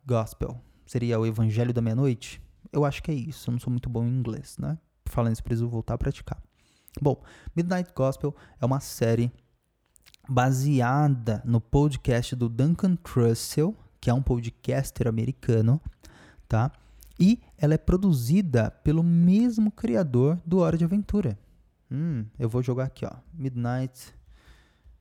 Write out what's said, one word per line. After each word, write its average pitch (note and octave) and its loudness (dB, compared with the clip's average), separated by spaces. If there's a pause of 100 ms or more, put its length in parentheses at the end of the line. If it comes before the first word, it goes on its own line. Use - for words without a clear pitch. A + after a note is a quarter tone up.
Gospel. A#2+ -4 (260)
Seria A#2 -2
o A2 0
Evangelho A2+ 0
da A#2+ 0
Meia-Noite? A#2+ -2 (320)
Eu C#3+ 0
acho C#3 -4
que - -6
é D#3 -2
isso, B2 -8
eu - 0
não A#2+ -2
sou B2+ -6
muito B2 -4
bom A#2 -2
em B2 -2
inglês, A#2 -6
né? D3+ -6 (280)
Falando A#2 0
isso, A2 -6
preciso A#2 -4
voltar A#2 -6
a A#2 -6
praticar. - -6 (600)
Bom, C#3 -2 (340)
Midnight F3 -2
Gospel C3+ -4 (240)
é A#2+ -2
uma C3 0
série A#2 0 (960)
baseada C3 2
no A#2 2
podcast C3 0
do A#2+ -2
Duncan D#3+ 2
Trussell, C3 0 (240)
que - 0
é A#2+ 4
um B2+ 2
podcaster B2 -2
americano, A2+ 2 (680)
tá? A#2 0 (460)
E G#3+ 4 (160)
ela D3+ 2
é D#3+ 2
produzida D#3 2
pelo D#3+ 0
mesmo G#3 4
criador E3+ 0
do E3+ 0
Hora E3 2
de E3 2
Aventura. F#3 -2 (520)
Hum, C3+ -4 (120)
eu A#2+ -2
vou A#2+ -2
jogar B2+ -2
aqui, - -8
ó, - -10 (200)
Midnight C3 -6 (880)